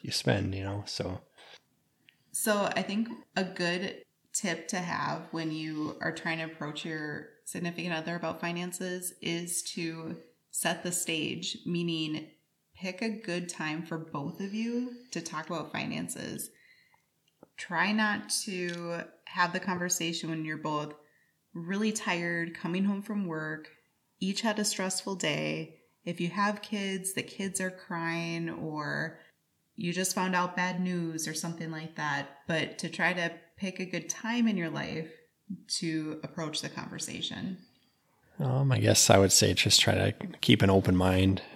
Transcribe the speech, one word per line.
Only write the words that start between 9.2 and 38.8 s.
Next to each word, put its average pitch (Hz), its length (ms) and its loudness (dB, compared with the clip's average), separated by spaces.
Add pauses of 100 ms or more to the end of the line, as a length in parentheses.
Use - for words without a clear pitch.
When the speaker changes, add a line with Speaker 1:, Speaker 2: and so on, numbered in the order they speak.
Speaker 2:
is 170 400 -2
to 165 540 -6 (340)
set 170 320 0
the 180 100 -2
stage, 170 720 -2
meaning 160 640 -2 (480)
pick 185 260 -8
a 226 80 0
good 175 400 -4
time 156 340 -4
for 175 140 -6
both 156 440 -6
of 196 120 -4
you 240 400 -2 (200)
to 170 100 -4
talk 160 240 -8
about 156 260 -6
finances. - 800 -6 (1080)
Try 180 360 2
not 214 360 2 (160)
to 175 560 -4 (240)
have 175 300 2
the 185 60 0
conversation 175 680 0
when 160 160 -2
you're 156 140 -4
both 151 360 -2 (600)
really 196 380 0
tired, 170 640 0
coming 185 300 0
home 196 160 2
from 202 260 -4
work, 156 440 -6 (500)
each 196 220 -2
had 214 160 2
a 214 60 2
stressful 196 500 -2
day. 156 680 -2 (240)
If 175 160 -4
you 175 80 0
have 208 320 0
kids, 196 540 -4
the - 80 -2
kids 190 400 -6
are 185 80 -2
crying, 165 800 -4
or 151 720 -4 (540)
you 175 200 -2
just 185 200 0
found 185 200 0
out 180 200 2
bad 180 260 0
news 170 460 -2
or 160 60 -4
something 165 380 -6
like 160 260 -8
that. 143 500 -2
But 156 320 0
to 165 120 -4
try 180 240 2
to 170 180 0 (240)
pick - 240 -6
a 185 60 -4
good 175 240 -6
time 233 380 2
in 196 100 2
your 165 100 0
life 151 420 -4 (680)
to 156 440 -2
approach 156 380 -4
the 151 80 -6
conversation. - 880 -6 (840)
Speaker 1:
Um, 135 320 4
I 117 100 6